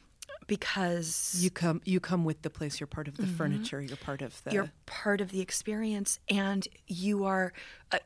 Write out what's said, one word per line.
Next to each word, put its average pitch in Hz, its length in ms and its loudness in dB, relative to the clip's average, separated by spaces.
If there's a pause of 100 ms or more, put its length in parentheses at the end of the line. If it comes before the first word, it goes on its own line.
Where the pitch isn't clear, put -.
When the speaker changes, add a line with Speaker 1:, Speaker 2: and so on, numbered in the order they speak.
(480)
Speaker 1:
Because 175 920 0
Speaker 2:
You 180 100 6
come, 170 360 2
you 185 140 4
come 175 240 2
with 156 200 0
the 156 80 -4
place. 147 280 -4
You're 147 80 -6
part 151 200 -6
of 143 100 -10
the 214 60 0
Speaker 1:
Mm-hmm. 185 120 0
Speaker 2:
furniture. 147 460 0
You're 139 160 -8
part 139 240 -6
of 123 220 -8
the - 100 -4
Speaker 1:
You're 196 180 0 (140)
part 202 340 0
of 190 120 -4
the 190 100 0
experience, 214 800 -2 (100)
and 196 380 2 (180)
you 196 400 0
are, 190 260 2 (400)
uh, - 140 4